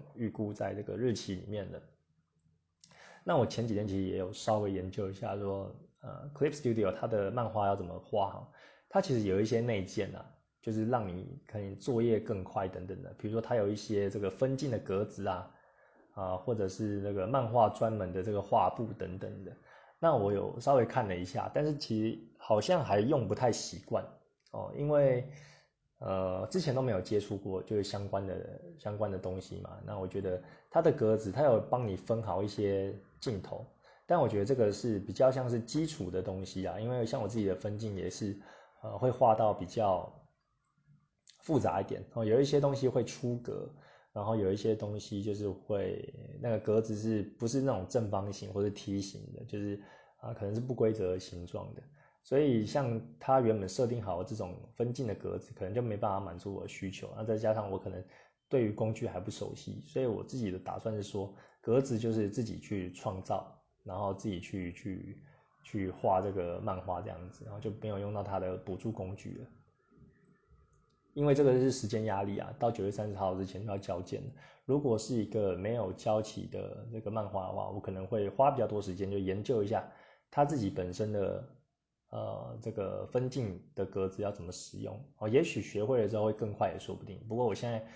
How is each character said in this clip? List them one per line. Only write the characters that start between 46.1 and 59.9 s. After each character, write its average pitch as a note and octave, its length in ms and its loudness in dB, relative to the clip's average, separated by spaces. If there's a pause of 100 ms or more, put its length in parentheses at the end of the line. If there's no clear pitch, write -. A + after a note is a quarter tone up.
那 A#2 100 -2
个 G#2+ 80 2
格 G#2+ 220 4
子 A2 160 0
是 G#2+ 260 2 (160)
不 A#2 80 -2
是 C3 140 2
那 C3+ 120 2
种 F#2+ 140 -2
正 A2+ 240 0
方 G2+ 220 -2
形 G2 200 -10
或 G2+ 80 0
是 G#2 100 4
梯 G2+ 300 -4
形 G2+ 200 -8 (120)
的， - 120 -12
就 G#2 140 -8
是， G2+ 220 -4 (360)
啊， A#2 180 -10
可 G#2+ 100 -8
能 G2+ 80 -2
是 A2+ 80 -2
不 B2+ 140 -2
规 A2 180 4
则 F#2 200 0
的 F#2 80 -2
形 F2 260 -10
状 F#2+ 300 -8
的。 - 60 -16 (400)
所 C3 160 2
以 A#2+ 280 6
像 A#2 340 0 (180)
它 C3+ 220 6
原 A2 180 4
本 G2 80 -2
设 B2 200 2
定 A#2 160 0
好 F#2 200 -2
这 G#2+ 140 -6
种 F2+ 180 -6 (200)
分 A#2+ 180 0
镜 B2+ 140 -4
的 G2+ 80 -2
格 F#2 240 -4
子， - 160 -14
可 - 100 -8
能 F#2 80 -4
就 B2 80 0
没 A2+ 160 -2
办 G#2+ 140 0
法 G2 100 0
满 F2 180 -8
足 G2 160 -6
我 F#2+ 80 -6
的 G2 60 -8
需 - 220 -8
求。 G2+ 260 -10
那 A2 80 -6
再 A2 140 2
加 A2 160 2
上 G#2 160 -2
我 F#2+ 80 -2
可 G2 100 -8
能 F#2 160 -8 (420)
对 B2+ 180 2
于 G#2 80 2
工 A2+ 200 0
具 A2+ 160 -4
还 F#2 100 -6
不 G#2+ 120 -6
熟 - 240 -6
悉， G#2 320 -10
所 C3 160 -2